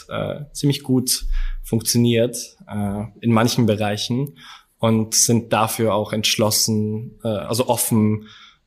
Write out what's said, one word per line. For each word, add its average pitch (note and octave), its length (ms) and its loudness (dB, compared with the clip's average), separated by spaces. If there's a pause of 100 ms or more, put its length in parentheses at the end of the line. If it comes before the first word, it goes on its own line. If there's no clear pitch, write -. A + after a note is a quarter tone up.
äh, G#2+ 440 -6
ziemlich C#3 300 0
gut B2+ 420 0 (360)
funktioniert, A#2+ 960 0 (100)
äh, G#2 360 -4 (180)
in A#2 100 2
manchen A#2 360 4
Bereichen, G#2+ 680 -2 (440)
und A2 340 2
sind A#2 400 2
dafür A2 400 2
auch G#2 200 -2
entschlossen, A2 1000 0 (120)
äh, A#2 40 -4
also A2 400 -2
offen, G#2+ 600 2 (400)